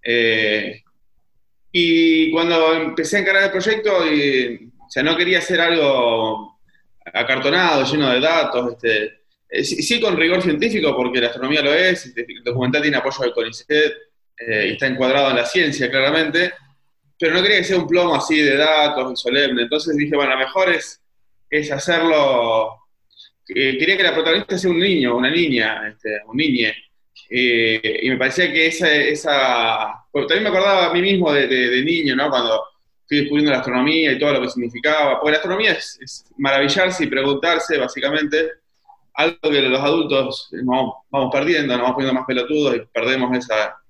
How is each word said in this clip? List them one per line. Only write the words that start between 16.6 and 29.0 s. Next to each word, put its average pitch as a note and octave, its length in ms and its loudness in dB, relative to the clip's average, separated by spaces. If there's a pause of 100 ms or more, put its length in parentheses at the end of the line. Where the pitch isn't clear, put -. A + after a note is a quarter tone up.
pero D#3+ 140 0
no F3+ 80 2
quería G3+ 160 4
que F3+ 80 0
sea F#3 120 0
un D#3+ 100 -2
plomo E3+ 280 2
así D3+ 240 0
de C#3+ 160 4
datos D3 560 2
y B2 60 -6
solemne, B2+ 460 0
entonces D3+ 340 -2
dije, D3 180 -2
bueno, C#3+ 160 0
lo C3 80 0
mejor F3+ 300 0
es, - 320 -4 (480)
es D3 200 -4
hacerlo, C#3 1160 0 (640)
eh, C3+ 280 0
quería E3+ 200 0
que G3 60 0
la E3 100 2
protagonista E3+ 440 -2
sea F3+ 140 0
un E3 80 2
niño, D3+ 380 2
una B2+ 120 2
niña, A2+ 600 0
este, G#2+ 380 -8
un A2 100 -8
niñe, B2 360 0 (560)
eh, A2+ 720 0
y B2 60 0
me C3 60 0
parecía C#3+ 380 0
que D#3+ 140 2
esa, E3 220 0
esa, B2+ 1200 0